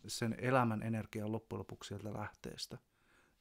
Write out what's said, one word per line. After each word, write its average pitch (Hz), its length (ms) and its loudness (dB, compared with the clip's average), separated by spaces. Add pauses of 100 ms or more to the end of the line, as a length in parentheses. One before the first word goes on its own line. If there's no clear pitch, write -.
sen 113 320 0
elämän 117 440 6
energian 110 480 0
loppujen 107 280 -2
lopuksi - 280 -8
sieltä 104 260 -6
lähteestä. - 640 -8 (640)